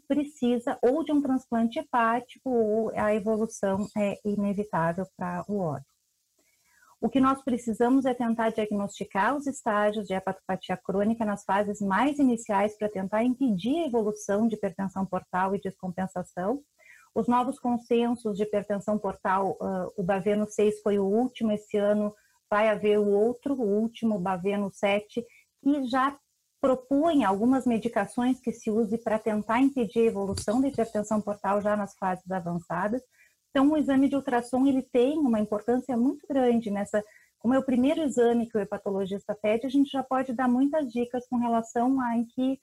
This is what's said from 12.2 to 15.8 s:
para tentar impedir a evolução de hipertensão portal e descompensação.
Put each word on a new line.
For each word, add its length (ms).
para 120
tentar 340
impedir 560
a 80
evolução 600
de 60
hipertensão 520
portal 500
e 40
descompensação. 1000